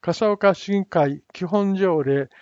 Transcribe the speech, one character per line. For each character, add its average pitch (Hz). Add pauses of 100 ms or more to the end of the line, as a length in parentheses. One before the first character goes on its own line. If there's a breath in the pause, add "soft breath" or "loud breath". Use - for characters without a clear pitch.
笠 208
岡 196
市 196
議 196
会 143
基 -
本 196
条 180
例 139 (120)